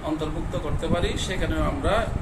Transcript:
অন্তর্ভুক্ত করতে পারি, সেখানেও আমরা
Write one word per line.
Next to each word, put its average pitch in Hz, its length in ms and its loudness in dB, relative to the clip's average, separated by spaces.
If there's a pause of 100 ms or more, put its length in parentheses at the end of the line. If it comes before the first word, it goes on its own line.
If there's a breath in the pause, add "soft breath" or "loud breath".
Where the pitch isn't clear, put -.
অন্তর্ভুক্ত 160 540 -2
করতে - 280 0
পারি, 175 320 2
সেখানেও 160 440 0
আমরা 151 440 2 (160)